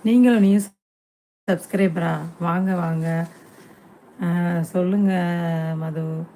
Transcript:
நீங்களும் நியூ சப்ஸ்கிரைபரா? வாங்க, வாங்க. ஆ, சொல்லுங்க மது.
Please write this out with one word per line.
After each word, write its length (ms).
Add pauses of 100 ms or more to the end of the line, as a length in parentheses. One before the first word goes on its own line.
நீங்களும் 380
நியூ 200 (880)
சப்ஸ்கிரைபரா? 680 (200)
வாங்க, 340
வாங்க. 520 (960)
ஆ, 400
சொல்லுங்க 500 (640)
மது. 600